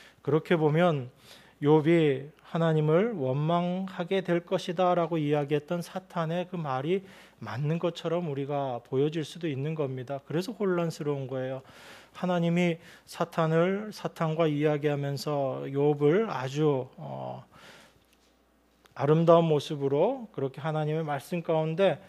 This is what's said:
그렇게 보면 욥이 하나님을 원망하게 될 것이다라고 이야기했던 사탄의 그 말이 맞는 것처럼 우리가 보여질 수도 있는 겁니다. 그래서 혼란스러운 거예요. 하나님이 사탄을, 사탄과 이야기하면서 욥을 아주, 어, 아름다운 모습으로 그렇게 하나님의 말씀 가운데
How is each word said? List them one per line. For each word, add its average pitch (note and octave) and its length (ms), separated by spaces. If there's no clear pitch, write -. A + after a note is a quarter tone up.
그렇게 D#3 340
보면 D3+ 540
욥이 D3 640
하나님을 E3 680
원망하게 F3 1080
될 F3 240
것이다라고 F3+ 720
이야기했던 D3 640
사탄의 F3 680
그 F#3 60
말이 D#3 460
맞는 C#3+ 400
것처럼 E3+ 500
우리가 C#3 540
보여질 D3+ 420
수도 E3+ 220
있는 C#3+ 260
겁니다. C3+ 540
그래서 F3+ 240
혼란스러운 E3 720
거예요. C3 380
하나님이 F3 600
사탄을, F3 880
사탄과 D#3+ 540
이야기하면서 C#3+ 1200
욥을 D3 600
아주, C3+ 580
어, C3 480
아름다운 E3 500
모습으로 D#3 840
그렇게 C3+ 280
하나님의 D#3 440
말씀 D3+ 400
가운데 D#3+ 640